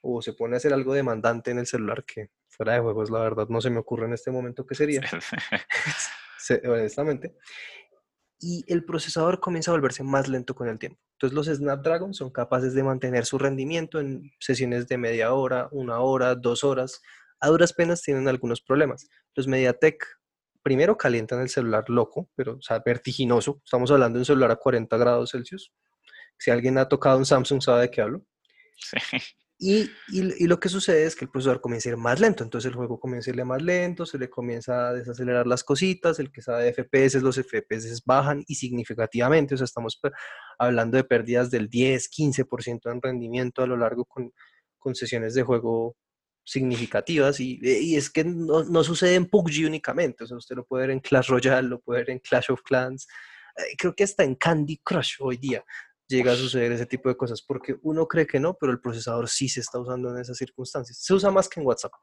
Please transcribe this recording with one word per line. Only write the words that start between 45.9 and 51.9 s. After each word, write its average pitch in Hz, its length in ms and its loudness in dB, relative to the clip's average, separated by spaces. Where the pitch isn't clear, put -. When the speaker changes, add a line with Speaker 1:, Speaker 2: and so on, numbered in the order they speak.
Speaker 1:
significativas, 135 960 0
y, 127 220 -6
y 131 340 2
es 139 140 -2
que 160 140 2
no, 165 380 0
no 165 220 4
sucede 175 300 2
en 180 100 4
pug 180 240 4
G 156 180 0
únicamente, 151 580 -2
o - 20 -14
sea, 123 100 -12
usted 120 180 -14
lo 123 120 -12
puede 131 160 -2
ver 131 80 0
en 131 100 -2
Clash 131 280 4
Royale, 131 380 4
lo 123 140 -6
puede 120 200 -2